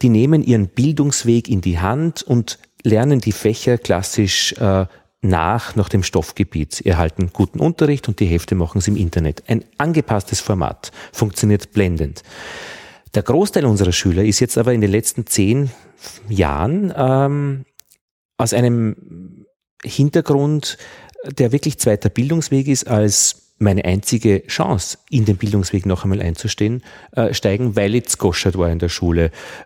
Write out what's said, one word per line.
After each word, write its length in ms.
Die 60
nehmen 340
ihren 240
Bildungsweg 800
in 120
die 180
Hand 460
und 340
lernen 380
die 100
Fächer 480
klassisch, 760
äh, 320
nach, 540
nach 120
dem 140
Stoffgebiet. 720
Sie 120
erhalten 460
guten 280
Unterricht 480
und 100
die 80
Hefte 300
machen 240
sie 100
im 60
Internet. 500
Ein 180
angepasstes 600
Format, 500
funktioniert 600
blendend. 520
Der 80
Großteil 420
unserer 280
Schüler 320
ist 160
jetzt 180
aber 160
in 60
den 100
letzten 360
zehn 440
Jahren, 680
ähm, 680
aus 140
einem 920
Hintergrund, 920
der 140
wirklich 260
zweiter 320
Bildungsweg 580
ist, 180
als 540
meine 280
einzige 600
Chance, 500
in 160
den 120
Bildungsweg 500
noch 180
einmal 160
einzustehen, 600
äh, 200
steigen, 440
weil 180
ich 120
gegoschert 520
war 100
in 120
der 100
Schule, 360